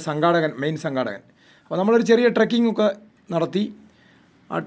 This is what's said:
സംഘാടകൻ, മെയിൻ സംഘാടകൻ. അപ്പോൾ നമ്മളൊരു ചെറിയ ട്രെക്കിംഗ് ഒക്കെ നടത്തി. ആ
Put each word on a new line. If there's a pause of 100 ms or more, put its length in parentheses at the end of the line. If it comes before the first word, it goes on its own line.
സംഘാടകൻ, (100)
മെയിൻ (100)
സംഘാടകൻ. (440)
അപ്പോൾ
നമ്മളൊരു
ചെറിയ (100)
ട്രെക്കിംഗ്
ഒക്കെ (460)
നടത്തി. (920)
ആ